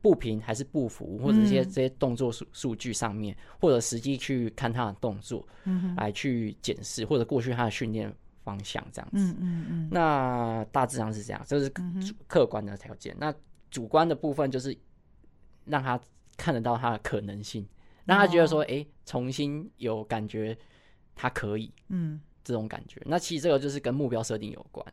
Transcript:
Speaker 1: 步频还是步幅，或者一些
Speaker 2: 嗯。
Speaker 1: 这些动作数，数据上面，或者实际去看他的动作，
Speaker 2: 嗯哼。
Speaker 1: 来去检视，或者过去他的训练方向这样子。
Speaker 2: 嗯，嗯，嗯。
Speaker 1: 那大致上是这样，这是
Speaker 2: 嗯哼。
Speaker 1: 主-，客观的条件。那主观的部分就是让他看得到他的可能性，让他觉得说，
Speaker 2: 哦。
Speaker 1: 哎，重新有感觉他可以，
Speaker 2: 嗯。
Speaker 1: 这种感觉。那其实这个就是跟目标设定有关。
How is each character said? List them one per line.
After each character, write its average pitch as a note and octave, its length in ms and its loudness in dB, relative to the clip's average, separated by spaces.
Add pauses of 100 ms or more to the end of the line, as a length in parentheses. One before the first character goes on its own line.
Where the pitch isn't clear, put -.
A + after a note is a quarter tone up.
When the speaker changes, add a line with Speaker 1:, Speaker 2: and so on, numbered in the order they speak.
Speaker 1:
步 G3 140 10
频 A2 260 -2
还 A2 100 -6
是 A#2+ 120 -2
步 C3+ 260 -2
幅， F#2+ 300 -10
或 C#3 120 2
者 G#3+ 60 8
一 G#3+ 100 8
些 G3+ 140 4
Speaker 2:
嗯。 D#3 80 0
Speaker 1:
这 C3+ 120 0
些 C3 80 2
动 C3 260 0
作 B2 160 0
数， A2+ 200 -8
数 A#2+ 240 -4
据 A#2 160 -6
上 G#2+ 220 -2
面， G#2 240 -6 (220)
或 F3 100 6
者 B2 100 8
实 A#2 200 -2
际 C3+ 180 -2
去 B2 340 0
看 B2+ 220 -2
他 A#2+ 120 0
的 G2 80 -4
动 G#2 260 -4
作， - 280 -10 (180)
Speaker 2:
嗯 F#3 160 0
哼。 F3+ 140 -2
Speaker 1:
来 G#2+ 160 0
去 A2+ 480 -2
检 - 240 -2
视， - 220 -6
或 C#3+ 140 4
者 D#3 60 2
过 C3+ 140 0
去 B2+ 120 -2
他 A#2+ 140 2
的 G#2+ 60 0
训 A2 220 -4
练 G#2 180 -4 (320)
方 G2+ 200 -8
向 - 280 -6
这 - 80 -12
样 - 120 -12
子。 G3 60 0
Speaker 2:
嗯， F3+ 220 2
嗯， E3+ 300 -2
嗯。 E3 220 -2
Speaker 1:
那 B2+ 800 2
大 C3 160 2
致 B2+ 100 -6
上 A2 160 -2
是 G#2 80 -6
这 G2 100 -10
样， G2+ 140 -6
这 C#3+ 140 0
是 C#3 160 0
Speaker 2:
嗯 F3+ 180 -6
哼。 F#3+ 80 -4
Speaker 1:
主-， G3+ 140 -6 (120)
客 C#3+ 200 6
观 G#2 180 -4
的 G2+ 100 -8
条 A2 200 -14
件。 - 240 -12
那 D3+ 120 -2 (380)
主 A#2 180 -8
观 D#3+ 220 6
的 D3+ 60 2
部 D3 180 -2
分 C#3 160 2
就 B2+ 100 -2
是 C3 160 -6 (920)
让 C#3+ 180 0
他 B2 160 0 (360)
看 - 160 0
得 A#2+ 80 2
到 A#2+ 160 2
他 A#2+ 140 0
的 A2 80 0
可 - 240 -2
能 G2+ 220 -8
性， G#2+ 200 -8 (400)
让 F#3+ 140 6
他 G3+ 80 10
觉 E3+ 140 6
得 E3 80 10
说， D#3 140 4
Speaker 2:
哦。 - 60 2
Speaker 1:
哎， C#3+ 160 -4 (220)
重 B2+ 260 -2
新 D3 460 -4
有 A2 260 -4
感 G#2+ 240 -4
觉 A2 300 -4 (560)
他 - 160 -2
可 G#2+ 300 -4
以， A2+ 120 -10 (180)
Speaker 2:
嗯。 D#3+ 300 -2 (240)
Speaker 1:
这 B2 120 -2
种 A2 120 -2
感 - 200 -10
觉。 - 180 -20
那 E3 140 0
其 E3+ 160 -4
实 C#3 80 -4
这 E3+ 80 6
个 C3+ 80 6
就 C#3 100 -2
是 C#3 100 -4
跟 - 140 -2
目 C#3 160 0
标 A2+ 140 0
设 A#2 120 -2
定 G#2+ 140 -6
有 - 220 -14
关。 - 220 -12